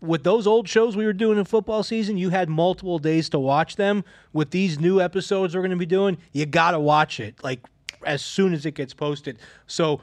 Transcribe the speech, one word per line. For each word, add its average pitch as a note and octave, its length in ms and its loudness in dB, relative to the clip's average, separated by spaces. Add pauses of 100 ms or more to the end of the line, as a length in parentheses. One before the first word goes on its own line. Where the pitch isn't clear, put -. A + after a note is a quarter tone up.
with E3 220 -2
those G3+ 240 2
old A3 200 2
shows A3 280 2
we G#3+ 100 -2
were G#3+ 80 0
doing G#3+ 240 2
in G3 80 0
football G#3+ 380 -2
season, G#3+ 340 -4
you F#3 120 -2
had F3+ 200 0
multiple F3 500 -2
days D#3+ 300 0
to D#3 100 -2
watch C#3 360 0
them. G3+ 280 0 (300)
With D3+ 180 -2
these F3+ 280 0
new F3+ 220 4
episodes F3+ 540 -2
we're F#3 60 0
gonna F#3 140 0
be F3 100 -2
doing, F#3+ 320 2 (140)
you D3 140 -2
gotta E3 340 2
watch D3+ 400 4
it, G#2+ 240 -10
like, C3 160 -6 (460)
as D3 160 -4
soon F#3+ 320 0
as D3+ 120 -6
it D3 100 -6
gets C3+ 180 -10
posted. C#3+ 440 -8 (300)
So D#3 360 -2